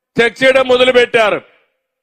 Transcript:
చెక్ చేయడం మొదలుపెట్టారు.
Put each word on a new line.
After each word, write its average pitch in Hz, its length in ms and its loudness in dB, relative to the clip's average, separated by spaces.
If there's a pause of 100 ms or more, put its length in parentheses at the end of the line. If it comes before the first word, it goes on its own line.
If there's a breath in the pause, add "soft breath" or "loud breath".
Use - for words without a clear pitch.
(220)
చెక్ 233 220 -4
చేయడం 262 240 2
మొదలుపెట్టారు. 247 760 0 (600)